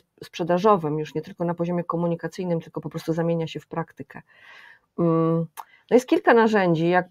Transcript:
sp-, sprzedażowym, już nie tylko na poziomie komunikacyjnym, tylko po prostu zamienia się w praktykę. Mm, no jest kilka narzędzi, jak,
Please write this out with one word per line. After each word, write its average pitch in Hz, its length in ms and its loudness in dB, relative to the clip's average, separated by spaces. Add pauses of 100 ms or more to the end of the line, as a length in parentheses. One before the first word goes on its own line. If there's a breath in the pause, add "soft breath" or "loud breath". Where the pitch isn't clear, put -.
sp-, - 240 -20
sprzedażowym, 175 760 0
już 151 160 -8
nie 156 80 -4
tylko - 220 -10
na 175 100 -2
poziomie 175 300 -4
komunikacyjnym, 170 760 -4
tylko 160 200 -12
po 156 100 -10
prostu 160 220 -6
zamienia 165 340 -2
się 151 140 -12
w - 60 -20
praktykę. - 560 -12 (760 loud breath)
Mm, 165 480 2 (440 loud breath)
no 214 40 4
jest 247 140 4
kilka 339 260 4
narzędzi, 190 540 4
jak, 180 220 2